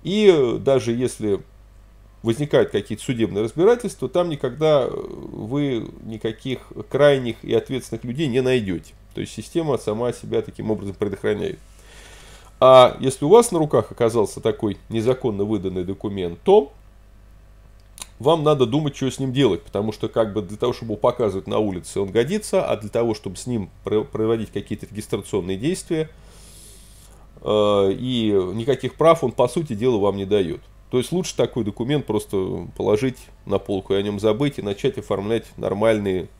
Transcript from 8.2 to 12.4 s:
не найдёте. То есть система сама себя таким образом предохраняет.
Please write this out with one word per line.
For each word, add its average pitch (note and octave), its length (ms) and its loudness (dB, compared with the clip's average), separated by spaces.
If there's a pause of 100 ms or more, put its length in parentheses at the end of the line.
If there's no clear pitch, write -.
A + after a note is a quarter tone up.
не B2 140 0
найдёте. A2+ 520 -2 (200)
То - 80 -8
есть - 120 -8
система D3 440 -4
сама A2+ 360 -4
себя A2 280 -4
таким G#2+ 300 -8
образом G2 240 -4
предохраняет. G2 640 -4 (1000)